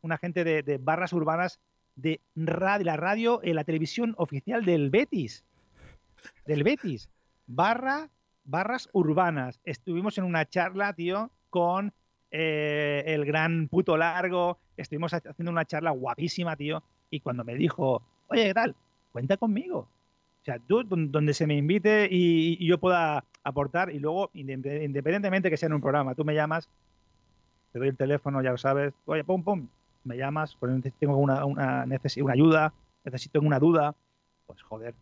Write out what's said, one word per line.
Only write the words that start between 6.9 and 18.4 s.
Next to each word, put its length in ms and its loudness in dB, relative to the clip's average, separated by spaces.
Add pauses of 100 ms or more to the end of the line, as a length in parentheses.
Barra, 600 0 (340)
Barras 500 -4
Urbanas. 680 2
Estuvimos 540 -6
en 80 -2
una 200 0
charla, 480 -2
tío, 380 -4 (180)
con, 440 0 (380)
eh, 760 -2
el 180 0
gran 440 0
Puto 280 2
Largo. 600 0 (180)
Estuvimos 360 -6
ha-, 120 -2
haciendo 260 -8
una 140 0
charla 260 -2
guapísima, 640 -4
tío. 280 -6 (260)
Y 120 -8
cuando 220 -6
me 120 -8
dijo, 460 0 (260)
"Oye, 200 2